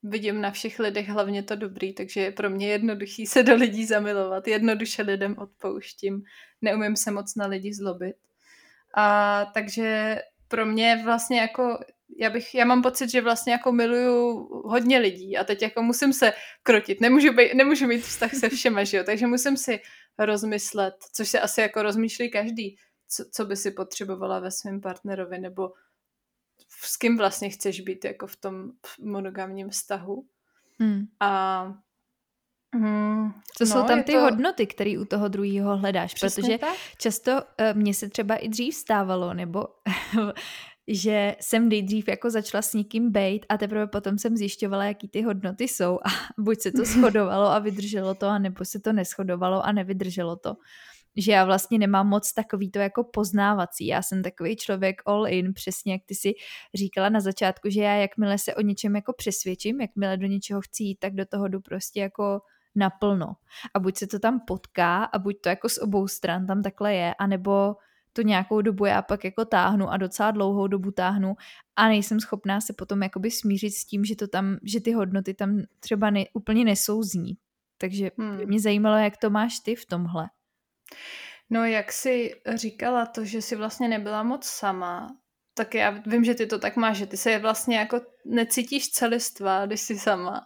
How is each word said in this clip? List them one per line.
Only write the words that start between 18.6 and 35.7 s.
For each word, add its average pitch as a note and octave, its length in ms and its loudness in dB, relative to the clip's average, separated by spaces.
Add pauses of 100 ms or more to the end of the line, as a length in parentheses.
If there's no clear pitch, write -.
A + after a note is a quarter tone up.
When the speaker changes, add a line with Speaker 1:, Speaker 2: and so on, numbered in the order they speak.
Speaker 1:
že G3+ 140 0
jo, F3+ 60 2
takže G#3+ 240 0
musím B3+ 300 2
si A#3+ 220 -2 (380)
rozmyslet, G#3 760 0 (200)
což G#3+ 160 -4
se A#3 100 4
asi G#3 220 2
jako G#3+ 220 0
rozmýšlí A3+ 480 0
každý, A3 460 -4 (320)
co, - 220 -6
co A3 140 -4
by G3 100 -4
si G3 160 -4
potřebovala F#3+ 680 -6
ve F#3 120 -8
svém G3 300 -8
partnerovi, F#3 580 -8
nebo F#3 300 -6 (1120)
s - 160 -8
kým A#3 200 2
vlastně G3+ 320 0
chceš F#3+ 320 -6
být F#3+ 240 -8
jako G3+ 220 -10
v - 80 -20
tom F#3+ 360 -12 (320)
monogamním G3 640 -8
vztahu. G3 560 -8 (540)
Speaker 2:
Hmm. G#3 240 0 (160)
Speaker 1:
A, F#3+ 440 0 (1120)
hm, G#3+ 560 0 (260)
Speaker 2:
Co A#3 80 2
jsou A3 120 2
Speaker 1:
no, A#3+ 100 4
Speaker 2:
tam A#3+ 100 6
Speaker 1:
je C4+ 60 2
Speaker 2:
ty C#4+ 80 -2
Speaker 1:
to D4+ 80 6
Speaker 2:
hodnoty, C4 480 4
který G3+ 300 -2
u G3+ 80 -6
toho G#3 220 0
druhýho G3 500 -2